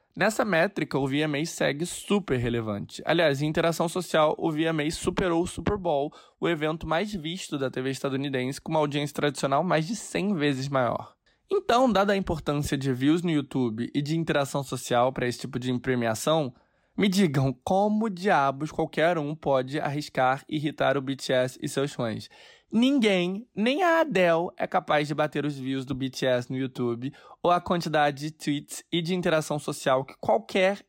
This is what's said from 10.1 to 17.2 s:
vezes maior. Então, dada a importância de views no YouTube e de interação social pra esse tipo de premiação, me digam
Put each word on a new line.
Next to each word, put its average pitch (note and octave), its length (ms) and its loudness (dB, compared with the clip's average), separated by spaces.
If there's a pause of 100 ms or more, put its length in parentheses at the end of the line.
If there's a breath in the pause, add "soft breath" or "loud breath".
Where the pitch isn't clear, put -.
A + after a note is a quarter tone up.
vezes C#3+ 340 0
maior. C3 480 -2 (340)
Então, C4 400 4
dada G3+ 220 4
a G3 60 2
importância D3 600 -2
de C3+ 140 0
views C#3+ 300 4
no E3+ 100 0
YouTube B2+ 640 0
e C#3+ 80 0
de D3+ 160 0
interação D3 460 0
social B2+ 500 0
pra B2 140 -2
esse A#2+ 120 -4
tipo B2 180 -6
de B2+ 220 -4
premiação, B2 720 0 (440 soft breath)
me G3 100 2
digam C#3+ 560 2